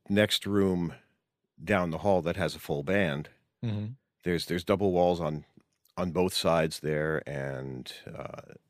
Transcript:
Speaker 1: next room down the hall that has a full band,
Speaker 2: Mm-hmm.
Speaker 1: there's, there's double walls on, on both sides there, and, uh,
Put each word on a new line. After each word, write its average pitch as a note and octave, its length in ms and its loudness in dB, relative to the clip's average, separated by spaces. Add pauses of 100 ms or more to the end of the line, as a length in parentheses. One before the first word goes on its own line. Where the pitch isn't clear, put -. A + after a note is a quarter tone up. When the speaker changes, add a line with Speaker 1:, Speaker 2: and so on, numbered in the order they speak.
Speaker 1:
next G#2 360 4
room F#2+ 500 2 (680)
down F2+ 280 2
the D#2+ 80 -4
hall F#2+ 240 4
that E2 120 0
has D#2+ 200 -2
a D#2 40 -14
full D2 240 -4
band, D#2+ 460 0 (340)
Speaker 2:
Mm-hmm. G#2+ 220 -4 (380)
Speaker 1:
there's, E2+ 240 -2
there's F2+ 160 -2
double G2 280 2
walls F2 300 4
on, D2+ 240 -4 (500)
on F2+ 160 -2
both F#2 220 2
sides E2 460 2
there, D2+ 500 -2
and, C2+ 600 -8 (160)
uh, - 340 -12 (280)